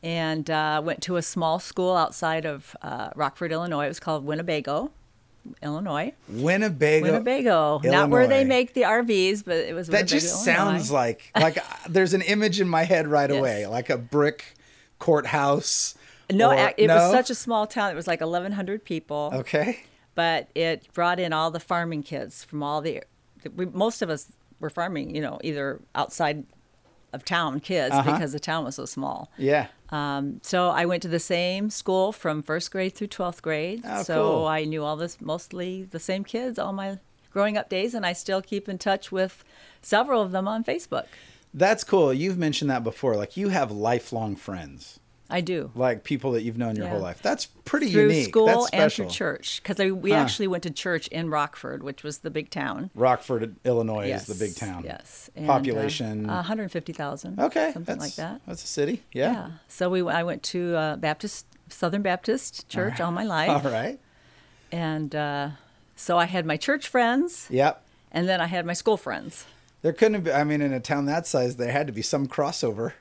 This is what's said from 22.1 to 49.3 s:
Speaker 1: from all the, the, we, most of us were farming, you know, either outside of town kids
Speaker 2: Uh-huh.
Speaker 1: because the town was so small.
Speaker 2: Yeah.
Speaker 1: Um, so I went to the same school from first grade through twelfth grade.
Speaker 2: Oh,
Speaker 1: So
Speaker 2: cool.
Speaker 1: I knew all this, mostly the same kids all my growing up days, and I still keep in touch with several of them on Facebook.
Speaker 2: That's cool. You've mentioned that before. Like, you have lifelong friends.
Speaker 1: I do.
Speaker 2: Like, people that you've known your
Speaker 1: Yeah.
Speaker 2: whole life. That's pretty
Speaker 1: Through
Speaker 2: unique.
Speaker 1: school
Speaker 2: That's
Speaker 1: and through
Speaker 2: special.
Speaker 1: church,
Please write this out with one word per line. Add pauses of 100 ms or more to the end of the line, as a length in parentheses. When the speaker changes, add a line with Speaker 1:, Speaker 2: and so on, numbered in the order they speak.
Speaker 1:
from
all
the, (400)
the,
we,
most
of
us (280)
were
farming,
you
know,
either (160)
outside (680)
of
town
kids
Speaker 2:
Uh-huh.
Speaker 1:
because
the
town
was
so
small.
Speaker 2:
Yeah. (220)
Speaker 1:
Um,
so
I
went
to
the
same
school
from
first
grade
through
twelfth
grade.
Speaker 2:
Oh,
Speaker 1:
So (240)
Speaker 2:
cool.
Speaker 1:
I
knew
all
this,
mostly
the
same
kids
all
my (340)
growing
up
days,
and
I
still
keep
in
touch
with (380)
several
of
them
on
Facebook. (480)
Speaker 2:
That's
cool.
You've
mentioned
that
before.
Like,
you
have
lifelong
friends. (300)
Speaker 1:
I
do.
Speaker 2:
Like,
people
that
you've
known
your
Speaker 1:
Yeah.
Speaker 2:
whole
life.
That's (180)
pretty
Speaker 1:
Through
Speaker 2:
unique.
Speaker 1:
school
Speaker 2:
That's
Speaker 1:
and (100)
through
Speaker 2:
special.
Speaker 1:
church,